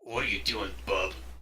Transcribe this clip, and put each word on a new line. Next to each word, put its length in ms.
what 220
are 40
you 100
doing, 320
bub? 260